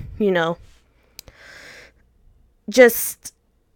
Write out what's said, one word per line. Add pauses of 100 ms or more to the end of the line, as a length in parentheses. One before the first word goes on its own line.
(200)
you
know, (2000)
just (420)